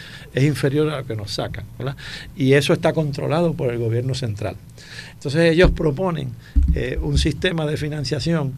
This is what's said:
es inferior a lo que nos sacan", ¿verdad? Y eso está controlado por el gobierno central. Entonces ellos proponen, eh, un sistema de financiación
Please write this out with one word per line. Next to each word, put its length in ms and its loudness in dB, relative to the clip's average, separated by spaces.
es 120 2
inferior 440 2
a 100 -4
lo 60 -8
que 120 -6
nos 140 -8
sacan", 340 -6
¿verdad? 200 -6
Y 160 4
eso 180 6
está 220 2
controlado 600 0
por 200 -2
el 40 -4
gobierno 360 0
central. 420 -4
Entonces 380 2
ellos 200 6
proponen, 580 -2
eh, 260 -2
un 160 0
sistema 480 0
de 100 -2
financiación 840 -2